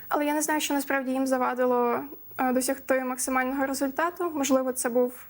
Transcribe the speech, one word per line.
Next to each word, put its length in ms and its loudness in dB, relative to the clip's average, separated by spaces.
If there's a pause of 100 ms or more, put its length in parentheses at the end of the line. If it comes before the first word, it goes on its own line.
Але 180 0
я 80 2
не 80 0
знаю, 200 0
що 120 -2
насправді 380 0
їм 160 0
завадило, 720 2 (380)
е, 160 2
досягти 500 0
максимального 600 -2
результату. 720 -2
Можливо, 380 2
це 160 -2
був 240 2 (160)